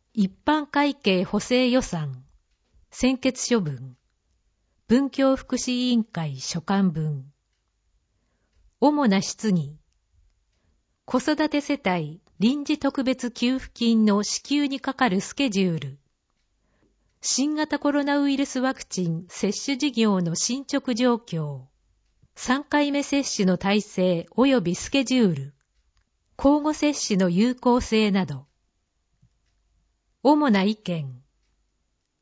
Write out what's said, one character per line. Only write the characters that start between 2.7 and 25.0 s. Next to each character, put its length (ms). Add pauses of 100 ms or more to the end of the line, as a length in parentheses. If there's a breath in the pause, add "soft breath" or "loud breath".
専 280
決 360
処 60
分。 360 (920)
文 220
教 260
福 200
祉 160
委 200
員 100
会 380
所 200
管 300
分。 420 (1500)
主 260
な 160
質 300
疑。 240 (1300)
子 140
育 300
て 120
世 260
帯 340 (200)
臨 240
時 140
特 260
別 260
給 280
付 140
金 320
の 200
支 180
給 240
に 140
か 120
か 160
る 120
ス 140
ケ 140
ジ 140
ュ 140
ー 20
ル。 200 (1200)
新 340
型 240
コ 140
ロ 100
ナ 160
ウ 120
イ 60
ル 80
ス 140
ワ 160
ク 100
チ 240
ン 200
接 240
種 240
事 160
業 280
の 140
進 300
捗 300
状 200
況。 480 (720)
三 300
回 260
目 120
接 220
種 220
の 100
体 260
制 500
及 280
び 140
ス 160
ケ 140